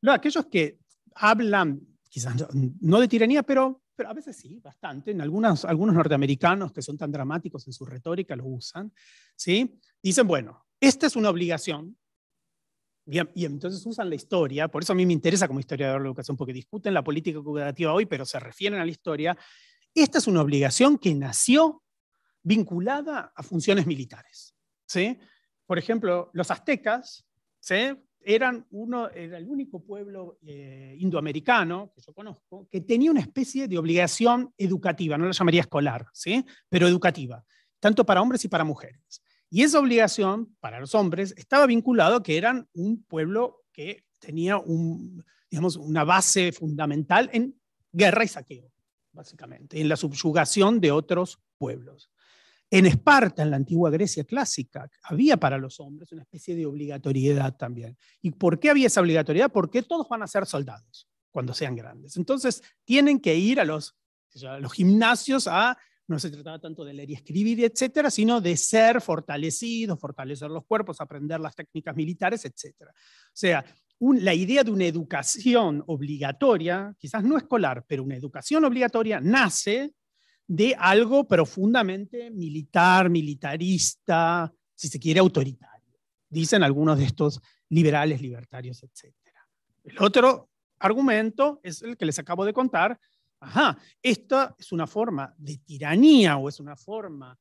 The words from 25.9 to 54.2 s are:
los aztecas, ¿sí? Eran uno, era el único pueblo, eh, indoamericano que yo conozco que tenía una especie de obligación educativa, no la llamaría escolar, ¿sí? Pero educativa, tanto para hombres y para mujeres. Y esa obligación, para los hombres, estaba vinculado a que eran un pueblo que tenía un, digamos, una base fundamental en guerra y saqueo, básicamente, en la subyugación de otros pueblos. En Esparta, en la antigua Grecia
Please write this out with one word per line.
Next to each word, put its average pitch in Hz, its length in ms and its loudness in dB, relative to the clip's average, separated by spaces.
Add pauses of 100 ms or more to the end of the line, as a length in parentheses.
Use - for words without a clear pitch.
los 170 200 -6
aztecas, - 760 -4 (340)
¿sí? - 160 -4 (460)
Eran 233 500 0
uno, 226 380 -8
era 170 280 -16
el 170 100 -16
único 269 340 -10
pueblo, 196 640 -16
eh, 135 540 -20
indoamericano 175 960 -2
que - 60 -20
yo - 120 -20
conozco 196 560 -20
que 185 120 -8
tenía 233 300 2
una 277 100 4
especie 262 440 -6
de 185 120 -4
obligación 180 800 0
educativa, 180 600 -2
no 165 80 0
la 185 60 -2
llamaría 170 300 2
escolar, 131 500 -2
¿sí? 240 340 -4 (220)
Pero 180 180 2
educativa, 165 600 0 (340)
tanto 214 260 4
para 185 160 4
hombres 247 220 0
y 202 60 -6
para 165 160 0
mujeres. - 580 -12 (260)
Y 196 140 2
esa 302 160 4
obligación, 220 800 2
para 117 220 -12
los 139 140 -12
hombres, 190 420 0
estaba 285 280 4
vinculado 233 520 4
a 214 60 -2
que 156 120 -2
eran 233 380 -2
un 208 300 -4
pueblo 190 680 -4
que 180 320 -14 (160)
tenía 175 380 -4
un, 170 640 -6 (260)
digamos, 170 280 -4
una 156 260 -2
base 180 480 2
fundamental 156 800 0
en 247 260 -4 (320)
guerra 202 360 2
y - 20 -4
saqueo, 131 420 -16 (440)
básicamente, 139 640 -16
en 156 80 0
la 151 80 2
subyugación 165 840 2
de 156 100 4
otros 170 480 -2 (180)
pueblos. - 540 -12 (600)
En 190 140 8
Esparta, 196 560 4
en 151 80 0
la 143 60 0
antigua 165 340 0
Grecia 160 340 -2